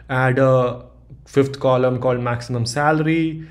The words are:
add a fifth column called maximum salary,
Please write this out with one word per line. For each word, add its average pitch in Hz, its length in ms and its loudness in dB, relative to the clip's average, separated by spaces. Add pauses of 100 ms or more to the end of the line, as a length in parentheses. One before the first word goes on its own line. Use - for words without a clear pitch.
add 127 280 0
a 127 480 2 (400)
fifth 135 340 0
column 127 420 2
called 123 180 -2
maximum 120 460 -4
salary, 156 840 -2